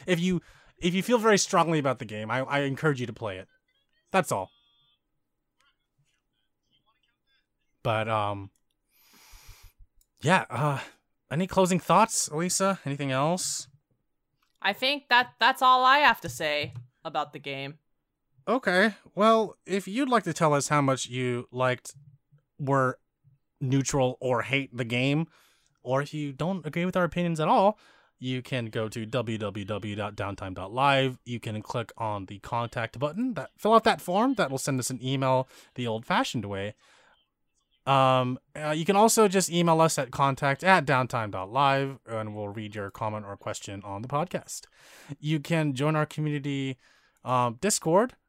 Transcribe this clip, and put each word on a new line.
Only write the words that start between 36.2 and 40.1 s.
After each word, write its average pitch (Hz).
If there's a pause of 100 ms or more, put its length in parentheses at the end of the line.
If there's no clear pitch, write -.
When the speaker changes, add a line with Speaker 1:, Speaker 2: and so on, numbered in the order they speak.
Speaker 1:
way. 101 (1080)
Um, 131 (240)
uh, 151
you 160
can 196
also 214
just 185
email 170
us 160
at 139